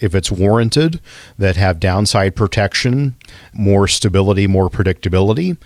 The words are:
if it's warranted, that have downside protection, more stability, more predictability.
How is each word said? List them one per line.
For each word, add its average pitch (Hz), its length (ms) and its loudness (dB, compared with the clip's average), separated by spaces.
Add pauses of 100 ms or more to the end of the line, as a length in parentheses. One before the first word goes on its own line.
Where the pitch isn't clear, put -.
if 98 140 -2
it's 95 180 -2
warranted, 117 680 0 (380)
that 95 160 0
have 90 240 0
downside 98 560 0
protection, 123 800 -2 (380)
more 98 340 2
stability, 98 640 0
more 95 220 2
predictability. 101 960 -2